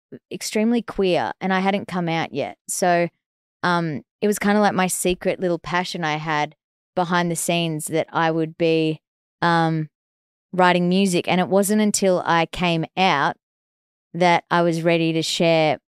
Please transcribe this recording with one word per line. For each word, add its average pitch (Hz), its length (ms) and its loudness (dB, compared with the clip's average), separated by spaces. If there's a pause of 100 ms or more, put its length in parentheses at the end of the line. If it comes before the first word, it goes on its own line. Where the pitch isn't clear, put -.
(320)
extremely 226 500 -2
queer 170 500 -2 (100)
and 190 120 -2
I 185 60 0
hadn't 196 280 0
come 175 200 -4
out 165 260 -4
yet. 110 240 -6 (100)
So, 175 420 0 (540)
um, 170 400 -2 (180)
it 208 60 0
was 202 120 0
kinda 202 220 2
like 202 120 2
my 185 140 0
secret 180 520 -2
little 175 200 -2
passion 175 440 -4
I 151 140 -2
had 151 380 -4 (400)
behind 175 360 0
the 165 40 -4
scenes 165 520 -2
that 156 240 -2
I 165 200 0
would 160 260 -2
be, 160 440 0 (400)
um, 165 480 0 (600)
writing 180 360 2
music. 180 400 2
And 180 140 2
it 160 80 0
wasn't 202 320 2
until 196 440 2
I 165 200 2
came 165 400 -2 (100)
out 170 400 2 (800)
that 170 380 2
I 175 100 2
was 165 220 0
ready 165 300 2
to 160 100 0
share 160 640 2